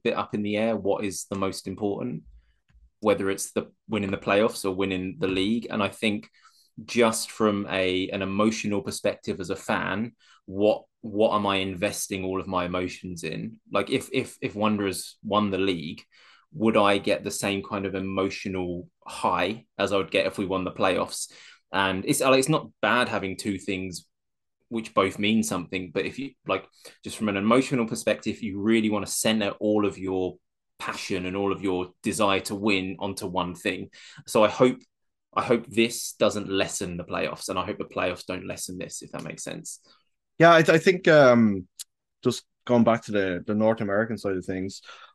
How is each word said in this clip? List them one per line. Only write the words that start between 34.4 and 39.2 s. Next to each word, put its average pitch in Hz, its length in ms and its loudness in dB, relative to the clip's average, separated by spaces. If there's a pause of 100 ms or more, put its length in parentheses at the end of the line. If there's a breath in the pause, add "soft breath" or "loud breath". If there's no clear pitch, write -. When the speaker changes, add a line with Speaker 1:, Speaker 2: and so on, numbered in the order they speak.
Speaker 1:
I 104 60 6
hope, 131 300 2 (540)
I - 80 0
hope 120 260 0
this 113 520 0
doesn't 98 300 0
lessen 95 480 -2
the 85 80 -10
playoffs, 87 420 -6
and 95 100 -4
I 92 80 -2
hope 98 120 -6
the 92 80 -8
playoffs 90 400 -4
don't 92 200 -8
lessen 92 320 -10
this, - 240 -12
if - 120 -16
that - 100 -10